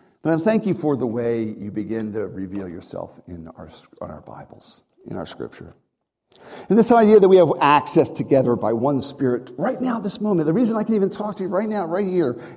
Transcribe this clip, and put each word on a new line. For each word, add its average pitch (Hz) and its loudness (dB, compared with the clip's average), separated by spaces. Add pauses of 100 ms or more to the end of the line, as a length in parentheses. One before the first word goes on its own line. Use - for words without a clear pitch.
(220)
But 160 0
I 165 0
thank 220 0
you 185 0
for 147 0
the 127 -2
way 117 -2
you 104 -8
begin 107 -6
to 104 -6
reveal 95 -10
yourself 87 -14
in 82 -16
our, 85 -20 (320)
on 87 -10
our 78 -16
Bibles, - -20 (240)
in 92 -10
our 85 -8
Scripture. - -14 (920)
And 196 4
this 226 4
idea 220 8
that 190 8
we 190 8
have 165 6 (100)
access 147 4
together 120 2
by 107 -2
one 127 0
Spirit - -4
right 214 -4
now, 240 -4
this 196 -8
moment. 190 0
The 160 0
reason 226 0
I 214 -2
can 220 0
even 196 0
talk 208 -8
to 196 -8
you 175 -6
right 208 -2
now, 202 -4
right 185 -2
here, 165 0 (160)